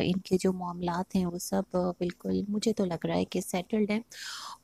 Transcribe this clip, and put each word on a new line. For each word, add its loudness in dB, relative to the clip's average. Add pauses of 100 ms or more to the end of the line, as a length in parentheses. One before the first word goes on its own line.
इनके 2
जो 2
मामलात -2
हैं 4
वो -2
सब -2 (100)
बिल्कुल 0
मुझे 2
तो 2
लग -2
रहा 2
है 2
कि -2
सेटल्ड 0
हैं 0 (600)